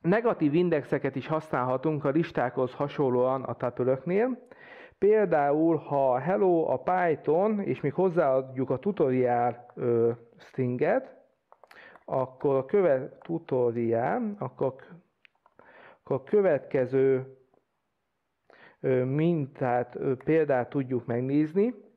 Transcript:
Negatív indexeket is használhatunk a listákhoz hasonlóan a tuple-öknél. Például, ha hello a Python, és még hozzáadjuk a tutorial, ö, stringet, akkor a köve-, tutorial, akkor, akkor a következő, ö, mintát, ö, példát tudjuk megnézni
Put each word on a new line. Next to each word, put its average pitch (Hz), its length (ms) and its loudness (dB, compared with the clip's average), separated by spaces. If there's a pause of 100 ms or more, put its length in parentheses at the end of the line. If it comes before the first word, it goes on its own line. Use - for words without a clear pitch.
Negatív 175 540 0
indexeket 151 600 0
is 131 100 -8
használhatunk 143 760 -2
a 143 40 2
listákhoz 135 680 -2
hasonlóan 131 680 0
a - 120 -8
tuple-öknél. 170 920 -2 (500)
Például, 165 800 4
ha 139 420 0
hello 175 500 2
a 127 140 -2
Python, 180 800 0
és 139 200 -4
még 143 120 -2
hozzáadjuk 135 800 0
a 131 80 0
tutorial, 123 960 0
ö, 117 360 2 (260)
stringet, 139 800 -2 (880)
akkor 135 500 -2
a 135 100 0
köve-, 135 580 2
tutorial, 131 1160 -2
akkor, 131 360 -4 (1300)
akkor 139 140 -4
a 131 60 -6
következő, 135 1120 0 (1400)
ö, 131 240 0
mintát, 135 880 -2
ö, 135 220 -2
példát 147 520 0
tudjuk 127 380 -4
megnézni 151 680 0 (220)